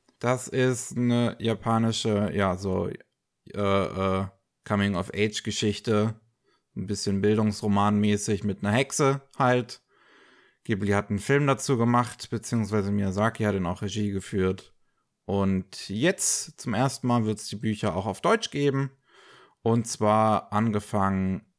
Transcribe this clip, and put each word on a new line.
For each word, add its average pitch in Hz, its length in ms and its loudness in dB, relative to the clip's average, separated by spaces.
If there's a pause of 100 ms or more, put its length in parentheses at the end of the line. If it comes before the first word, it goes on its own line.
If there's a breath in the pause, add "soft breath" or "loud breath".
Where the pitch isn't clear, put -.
(200)
Das 120 280 -2
ist 127 480 0
eine 120 440 2
japanische, 113 920 0
ja, 95 220 2
so, 92 320 -2
äh, - 680 -14
äh, 95 720 0 (380)
Coming-of-Age-Geschichte. 104 1500 0 (640)
Ein 98 100 -6
bisschen 98 340 -2
bildungsromanmäßig 104 1200 2
mit 101 180 -4
einer 101 80 0
Hexe 135 500 2 (160)
halt. 127 440 0 (840 soft breath)
Ghibli 104 280 0
hat 101 180 2
einen 101 100 0
Film 143 280 2
dazu 135 280 2
gemacht, 120 540 0
beziehungsweise 107 600 -2
Miyazaki 101 520 0
hat 104 120 2
ihn 92 100 0
auch 87 160 -4
Regie 104 300 -2
geführt. 95 600 -2 (520)
Und 95 640 -2
jetzt - 720 -2
zum 120 140 -6
ersten 127 340 -2
Mal 120 180 2
wird's 107 220 -4
die - 80 -10
Bücher 107 400 -2
auch 190 100 -2
auf 98 160 -6
Deutsch 220 300 0
geben. 139 400 0 (680 soft breath)
Und 113 260 2
zwar 110 640 2
angefangen 98 920 0 (140)